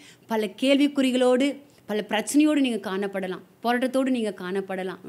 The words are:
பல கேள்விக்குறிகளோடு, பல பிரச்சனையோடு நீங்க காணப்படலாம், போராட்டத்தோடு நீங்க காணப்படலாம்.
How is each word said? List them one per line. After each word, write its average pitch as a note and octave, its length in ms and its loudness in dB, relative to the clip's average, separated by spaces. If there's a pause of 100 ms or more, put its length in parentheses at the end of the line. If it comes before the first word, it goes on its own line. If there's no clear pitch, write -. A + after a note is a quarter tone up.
(260)
பல A3 200 -2
கேள்விக்குறிகளோடு, C4 1080 2 (300)
பல G#3+ 220 -4
பிரச்சனையோடு C#4+ 520 2
நீங்க A#3 300 -2
காணப்படலாம், F#3+ 500 -4 (220)
போராட்டத்தோடு B3+ 480 0
நீங்க A3 280 -2
காணப்படலாம். F#3+ 600 -6 (100)